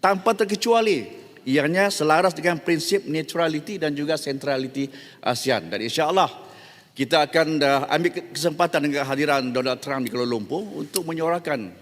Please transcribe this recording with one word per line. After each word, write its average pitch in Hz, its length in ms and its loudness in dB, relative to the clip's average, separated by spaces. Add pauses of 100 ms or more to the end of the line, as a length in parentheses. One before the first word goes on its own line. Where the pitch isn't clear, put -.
tanpa 196 320 4
terkecuali, 214 880 0 (240)
ianya 151 400 4
selaras 165 480 2
dengan 165 240 0
prinsip 170 480 0
neutraliti 156 720 -2
dan 151 160 -2
juga 147 240 -2
sentraliti 135 720 -4 (320)
asean. 117 480 0
Dan 101 80 -4
insya-Allah, 156 480 2 (640)
kita 143 320 2
akan, 156 400 2
eh, 139 240 4
ambil 151 240 2
ke-, - 240 -10
kesempatan 160 480 0
dengan 143 200 0
kehadiran 139 480 0
Donald 127 280 -2
Trump 135 240 -4
di - 80 -4
Kuala 123 160 -2
Lumpur 120 320 -4 (160)
untuk 156 320 -4
menyuarakan 160 640 -2 (100)